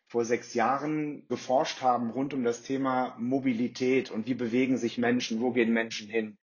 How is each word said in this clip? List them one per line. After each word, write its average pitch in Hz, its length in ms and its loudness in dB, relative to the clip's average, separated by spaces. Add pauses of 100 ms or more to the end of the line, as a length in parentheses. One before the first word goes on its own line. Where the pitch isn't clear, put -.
vor 120 200 -2
sechs 117 280 -2
Jahren 143 760 0
geforscht 127 540 0
haben 120 300 2
rund 139 240 -2
um 131 80 -2
das 117 180 0
Thema 131 560 0
Mobilität 127 960 0
und 110 160 -4
wie 127 80 -2
bewegen 123 420 2
sich 113 220 -2
Menschen, 120 420 0
wo 127 80 2
gehen 117 240 4
Menschen 113 340 -2
hin. 107 300 -2 (140)